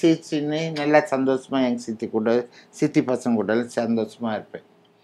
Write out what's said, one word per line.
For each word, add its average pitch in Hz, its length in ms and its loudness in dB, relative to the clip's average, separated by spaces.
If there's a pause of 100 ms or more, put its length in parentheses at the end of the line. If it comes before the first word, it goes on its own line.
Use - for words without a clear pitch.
சிரிச்சுன்னு 160 720 0
நல்லா 147 260 2
சந்தோஷமா 131 680 0
எங்க 120 120 0
சித்தி 113 300 -8
கூட, 117 400 0 (220)
சித்தி 151 320 0
பசங்க 123 320 0
கூட 107 200 2
எல்லாம் 120 220 0
சந்தோஷமா 113 560 -2
இருப்பேன். 95 320 -8 (400)